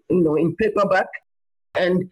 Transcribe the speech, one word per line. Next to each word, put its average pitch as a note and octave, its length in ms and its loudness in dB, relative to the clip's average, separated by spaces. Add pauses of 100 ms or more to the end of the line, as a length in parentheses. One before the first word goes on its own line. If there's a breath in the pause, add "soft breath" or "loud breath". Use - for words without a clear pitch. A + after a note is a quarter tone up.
(100)
know, D#3+ 260 2
in E3 180 0
paperback, G#3 540 0 (680)
and F3+ 360 0